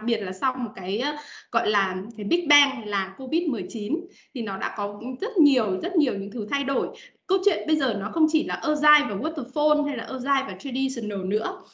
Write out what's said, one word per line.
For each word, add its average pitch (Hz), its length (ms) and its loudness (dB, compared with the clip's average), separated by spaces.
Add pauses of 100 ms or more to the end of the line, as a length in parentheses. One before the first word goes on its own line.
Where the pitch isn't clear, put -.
biệt 226 120 2
là 190 140 -4
sau 262 220 -2
một 247 220 -4
cái, 190 240 -2
ờ, 294 160 -2 (360)
gọi 220 180 2
là 190 260 2 (220)
cái 208 80 -4
Big 339 220 2
Bang 262 400 4
là 196 300 -4
covid 311 300 -2
mười 220 220 -2
chín 220 260 -2 (380)
thì 247 80 -4
nó 202 160 -4
đã - 200 -4
có 208 240 -4 (200)
rất 453 160 -2
nhiều, 247 440 6
rất 359 140 -2
nhiều 277 180 4
những 196 180 -4
thứ 226 200 -4
thay 277 120 -2
đổi. 247 240 0 (400)
Câu 370 180 2
chuyện 370 220 2
bây 311 80 4
giờ 254 240 0
nó 196 140 -6
không 320 180 4
chỉ 285 120 2
là 180 120 -4
Agile 294 540 4
và 202 60 -2
Waterfall 294 680 0
hay 269 120 -2
là 220 60 -6
Agile 262 440 -2
và 190 120 -6
Traditional 233 680 -2
nữa, 208 360 -2 (120)